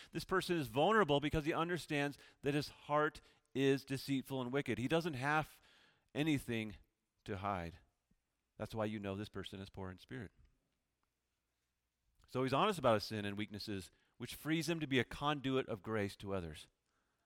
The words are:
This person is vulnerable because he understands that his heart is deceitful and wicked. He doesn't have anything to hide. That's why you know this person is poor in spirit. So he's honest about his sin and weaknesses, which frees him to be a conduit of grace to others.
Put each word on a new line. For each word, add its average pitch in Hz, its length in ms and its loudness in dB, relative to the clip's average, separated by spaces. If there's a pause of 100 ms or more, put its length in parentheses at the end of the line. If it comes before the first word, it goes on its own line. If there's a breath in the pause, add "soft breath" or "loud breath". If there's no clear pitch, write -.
(120)
This 165 140 -6
person 180 320 0
is 143 100 -2
vulnerable 147 540 6
because 147 240 0
he 165 80 2
understands 147 640 0 (260 loud breath)
that 139 100 0
his 147 140 0 (200)
heart 151 340 2 (340 soft breath)
is 135 300 4
deceitful 135 560 -2
and 120 100 -4
wicked. 131 260 0
He 120 120 -2
doesn't 165 260 0
have 143 320 0 (680 soft breath)
anything 120 600 0 (500)
to 101 120 -4
hide. 92 360 -2 (840)
That's 107 160 -8
why 110 100 0
you 107 140 -4
know 98 160 -2
this 104 140 -6
person 98 320 -10
is 95 80 -12
poor 95 200 -10
in 92 80 -12
spirit. 120 340 -12 (2000)
So 127 120 0
he's 131 100 2
honest 180 240 4
about 127 180 6
his 104 100 0
sin 107 200 -4
and 101 120 -4
weaknesses, 104 520 -6 (300)
which - 160 -8
frees 156 340 0
him 165 120 0
to 151 40 0
be 131 140 4
a 113 60 4
conduit 135 640 0
of 107 120 -4
grace 104 360 -2
to 98 180 -6
others. 82 320 -6 (580)